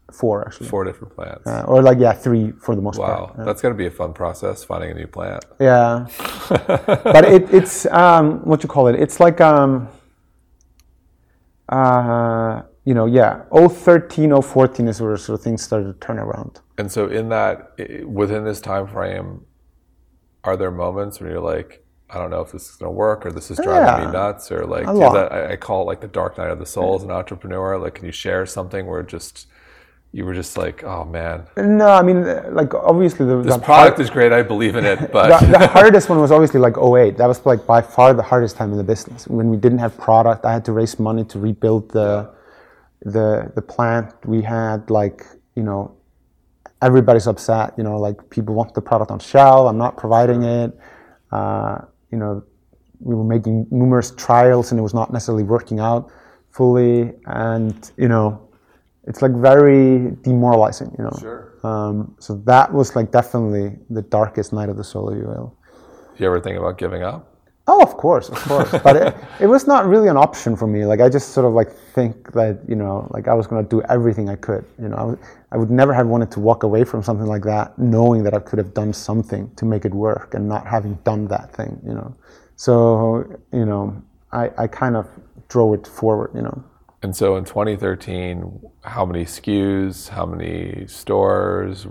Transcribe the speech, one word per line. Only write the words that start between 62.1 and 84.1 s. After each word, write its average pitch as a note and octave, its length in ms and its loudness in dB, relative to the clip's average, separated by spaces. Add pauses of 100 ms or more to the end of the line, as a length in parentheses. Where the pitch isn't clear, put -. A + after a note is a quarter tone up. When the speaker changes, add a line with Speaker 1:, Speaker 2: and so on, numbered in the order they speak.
Speaker 1:
so - 160 -12 (100)
that B2+ 280 6
was, C#3 220 0
like, A2+ 160 -2
definitely G#2+ 680 -2 (140)
the A2 120 -8
darkest G#2+ 500 -4
night G#2 160 -6
of G2+ 80 -8
the G#2 80 -12
soul, G2+ 260 -10
if G#2 80 -8
you G#2+ 80 -10
will. A#2 300 -14 (640)
Speaker 2:
You G2 80 -4
ever F2+ 140 0
think F#2 180 -10
about F2+ 200 -6
giving F2+ 240 -8
up? B2+ 320 -12 (360)
Speaker 1:
Oh, F#4+ 120 8
of - 140 2
course, D3+ 340 0
of - 80 -12
course. C#3 320 -2
Speaker 2:
<laughs> E3 120 -2
Speaker 1:
But C#3 140 8
it, F3 180 0 (260)
it G3 60 4
was C4 200 4
not C4 200 4
really G#3 220 4
an D#3 80 2
option C3+ 400 2
for A2+ 100 -4
me. G#2 180 -2
Like, G#2 160 2
I B2 80 6
just C3+ 220 -2
sort C3 160 0
of, A#2 80 0
like, A2+ 160 2 (240)
think A#2 380 -6
that, A2 360 -2
you A2+ 80 -4
know, G2+ 380 -6
like, G#2+ 140 -8
I A#2 60 2
was A2+ 120 0
gonna A2+ 160 -4
do A2 200 -2
everything A#2 460 -2
I G2 80 -8
could, G2+ 280 -8 (180)
you A2 60 -10
know. G#2+ 80 -10
I A2 80 -8
would, A#2 140 -8 (340)
I B2+ 40 -6
would A2+ 140 -2
never C3 240 4
have B2 120 2
wanted A#2 260 -2
to - 80 -10
walk A2+ 220 0
away A2 220 2
from A#2 180 -6
something A2 240 -4
like G#2 180 -6
that, G#2 340 -4
knowing A#2 460 2
that G2+ 100 0
I G#2 60 -2
could - 180 -8
have G2+ 160 -4
done G#2+ 180 -4
something G#2 640 -6
to - 80 -8
make A2 200 -4
it G2+ 100 -6
work G#2+ 400 -4
and G#2 140 -6
not G#2+ 180 -8
having G#2 280 -6 (100)
done G#2+ 240 -4
that - 260 -8
thing, - 320 -12
you A2+ 80 -10
know. B2 200 -12 (420)
So, A#2 680 2 (280)
you B2 120 -2
know, G2+ 380 -6 (300)